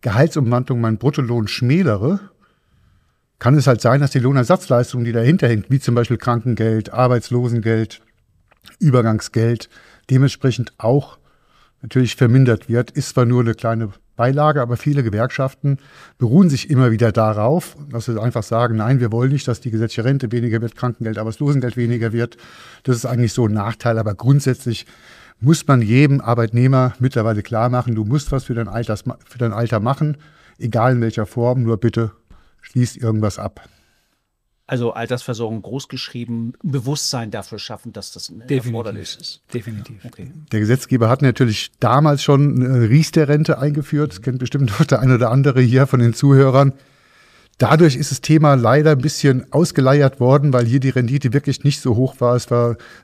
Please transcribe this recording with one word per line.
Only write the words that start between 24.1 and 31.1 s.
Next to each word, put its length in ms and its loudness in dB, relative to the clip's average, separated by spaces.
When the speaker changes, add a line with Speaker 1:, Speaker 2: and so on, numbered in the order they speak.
Speaker 1:
grundsätzlich 720 0
muss 260 2
man 140 4
jedem 400 2
Arbeitnehmer 800 0
mittlerweile 440 -2
klar 280 -2
machen, 240 -2
"Du 100 -2
musst 260 -2
was 140 -4
für 80 -8
dein 160 -4
Alters-, 360 -6
für 140 -20
dein 160 -2
Alter 260 -2
machen, 380 -2
egal 340 0
in 80 0
welcher 240 -2